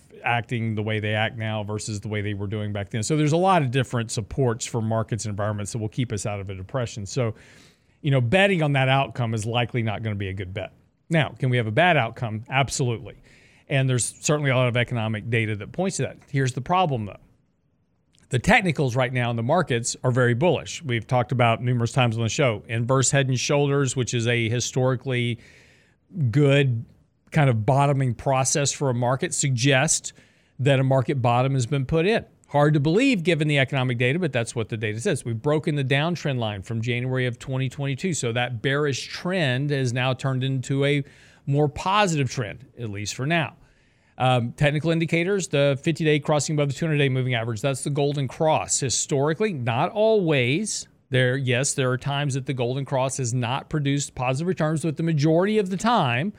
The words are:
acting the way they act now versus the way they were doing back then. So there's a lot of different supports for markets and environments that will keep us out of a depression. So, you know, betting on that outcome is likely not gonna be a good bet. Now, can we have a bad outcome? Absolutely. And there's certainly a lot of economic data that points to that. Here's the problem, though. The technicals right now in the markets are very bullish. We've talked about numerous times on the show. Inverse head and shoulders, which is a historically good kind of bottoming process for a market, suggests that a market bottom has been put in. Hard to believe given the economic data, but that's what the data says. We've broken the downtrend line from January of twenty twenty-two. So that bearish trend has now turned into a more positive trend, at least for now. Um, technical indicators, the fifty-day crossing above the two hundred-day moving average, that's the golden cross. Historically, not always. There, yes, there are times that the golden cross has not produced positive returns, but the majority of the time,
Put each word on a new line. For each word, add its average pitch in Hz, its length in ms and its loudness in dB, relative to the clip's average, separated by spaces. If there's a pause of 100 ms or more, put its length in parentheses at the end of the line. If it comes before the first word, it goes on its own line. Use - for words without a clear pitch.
(220)
acting 117 540 -2
the 107 80 -2
way 110 160 -2
they 107 140 -2
act 107 240 -2
now 110 260 -4
versus 104 380 -6
the 113 80 -10
way 107 100 -4
they 104 140 -4
were 101 140 -6
doing 104 260 -4
back 101 160 -6
then. 110 140 -4
So 156 120 -2
there's 151 160 2
a 160 60 2
lot 180 240 4
of 127 100 0
different 120 400 -2
supports 120 540 -2
for 117 160 -4
markets 110 420 -2
and 110 60 -6
environments 104 420 -4
that 127 60 -6
will 107 100 -4
keep 120 240 -4
us 104 140 -4
out 104 160 -6
of 98 80 -10
a 98 60 -10
depression. 104 500 -6
So, 113 300 -4 (680)
you 147 100 0
know, 135 100 4
betting 185 400 4
on 147 120 2
that 131 140 4
outcome 131 460 0
is 107 140 -2
likely 120 360 0
not 107 200 -4
gonna 107 120 -2
be 101 140 -4
a 95 40 -4
good 95 200 -8
bet. 95 200 -8 (360)
Now, 156 200 2 (100)
can 131 100 0
we 123 80 2
have 117 80 2
a 110 60 -2
bad 165 260 4
outcome? 113 520 -4
Absolutely. 123 680 -2 (520)
And 135 220 2
there's 127 160 0 (160)
certainly 151 300 0
a 123 40 2
lot 127 120 4
of 120 100 0
economic 110 540 -2
data 110 240 0
that 98 160 -10
points 185 260 -4
to 139 60 -2
that. 92 140 -6 (120)
Here's 135 240 -2
the 131 80 -8
problem, 147 460 0
though. 92 100 -14 (1120)
The 131 80 -2
technicals 160 580 2
right 127 160 0
now 123 200 -2
in 120 60 -4
the 113 60 -4
markets 127 600 0
are 131 80 2
very 120 240 4
bullish. 127 480 0
We've 120 240 -4
talked 123 240 0
about 120 320 2
numerous 123 300 0
times 120 220 2
on 117 60 -2
the 113 80 0
show. 113 380 0
Inverse 120 420 0
head 139 180 2
and 127 120 0
shoulders, 143 560 0
which 123 180 -2
is 117 140 0
a 117 220 2
historically 123 880 0 (880)
good 139 560 4 (460)
kind 143 180 4
of 110 160 2
bottoming 135 480 2
process 139 580 0
for 139 200 -2
a - 20 0
market, 131 400 -2
suggests 135 800 0 (460)
that 135 200 4
a 135 40 2
market 135 400 2
bottom 127 320 2
has 127 100 0
been 135 220 -2
put 160 180 2
in. 220 180 2 (260)
Hard 147 260 4
to 156 40 4
believe 190 440 4
given 156 240 2
the 147 120 2
economic 127 380 0
data, 127 200 2
but 180 140 -2
that's 117 240 -2
what 113 140 -4
the 117 80 -4
data 107 240 -4
says. 151 240 -2
We've 113 160 -4
broken 151 340 0
the 143 80 0
downtrend 143 540 0
line 104 240 -4
from 113 180 -6
January 123 460 -2
of 120 120 -4
twenty 131 300 -4
twenty-two. 139 460 -4
So 120 180 -2
that 123 300 -2
bearish 139 460 0
trend 147 640 -2
has 131 200 0
now 127 220 0
turned 127 300 -2
into 135 420 -2
a 143 180 2 (440)
more 143 200 2
positive 175 600 2
trend, - 360 -8 (140)
at 113 120 -8
least 101 240 -8
for 131 100 -4
now. 156 300 0 (600)
Um, 127 360 2
technical 147 380 2
indicators, 170 580 0
the 143 340 2
fifty-day 151 360 2
crossing 151 360 0
above 143 140 2
the 131 60 -4
two 170 100 -4
hundred-day 143 240 2
moving 127 240 0
average, 113 280 -4
that's 139 220 -2
the - 60 -4
golden 143 400 -2
cross. 147 500 0
Historically, 151 720 0
not 127 400 -2
always. 190 960 2 (220)
There, 127 260 2
yes, 127 380 0
there 131 160 0
are 127 80 2
times 143 380 -2
that 131 100 -6
the 147 80 -4
golden 127 320 -2
cross 131 320 -2
has 120 160 -4
not 127 360 -2
produced 143 460 -2
positive 131 320 -2
returns, 160 360 0
but 160 120 -2
the 160 80 -4
majority 165 540 4
of 190 140 0
the 196 60 -2
time, 175 600 2